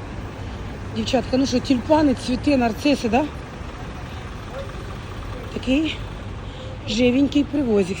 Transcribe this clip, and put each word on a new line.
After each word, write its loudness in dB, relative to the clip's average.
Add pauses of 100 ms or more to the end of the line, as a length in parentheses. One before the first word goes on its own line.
(960)
Дівчатка, 0
ну 4
що, 2
тюльпани, 4
цвіти, 2
нарциси, 2
да? 4 (2250)
Такий 2 (920)
живенький 4
привозик 2